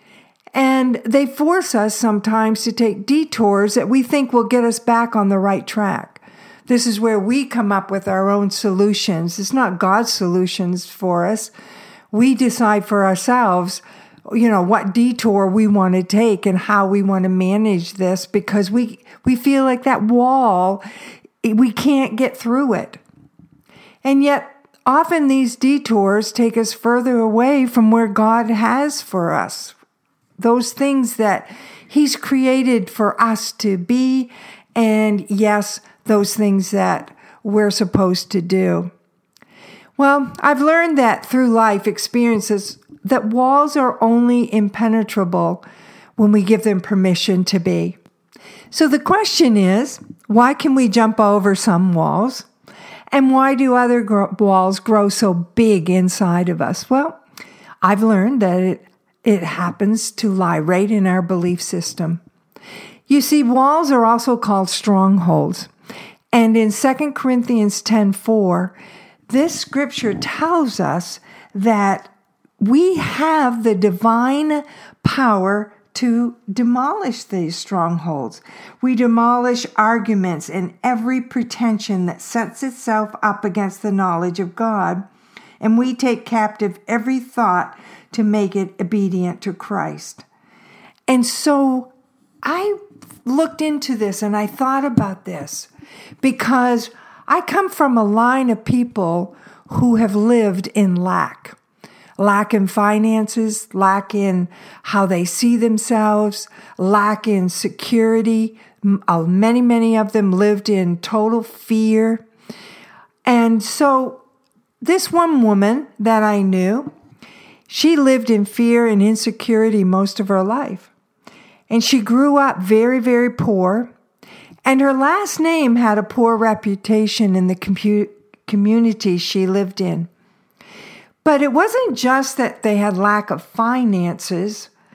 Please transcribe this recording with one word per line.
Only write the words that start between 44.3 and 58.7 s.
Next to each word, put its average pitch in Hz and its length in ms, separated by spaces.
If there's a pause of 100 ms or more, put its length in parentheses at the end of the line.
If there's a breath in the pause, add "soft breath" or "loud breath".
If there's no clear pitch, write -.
impenetrable 202 1120 (520 loud breath)
when 208 140
we 208 120
give 208 200
them 208 200
permission 185 600
to 190 140
be. 175 380 (720 loud breath)
So - 180
the 285 120
question 320 580
is, 202 420 (280)
why 240 260
can 285 220
we 254 160
jump 220 280
over 202 360
some 180 400
walls? 165 500 (680 loud breath)
And 269 220
why 269 220
do 254 200
other 240 280
gro-, 202 360
walls 190 420
grow 208 280
so 196 240
big 180 560
inside 180 600
of 165 100
us? - 300
Well, 294 280 (640 loud breath)
I've 196 220
learned 220 400
that 180 200
it, 185 220 (380)